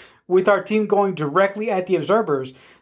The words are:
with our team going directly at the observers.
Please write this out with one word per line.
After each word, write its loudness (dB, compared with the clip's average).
with 2
our 4
team -2
going 0
directly -2
at -2
the 0
observers. -2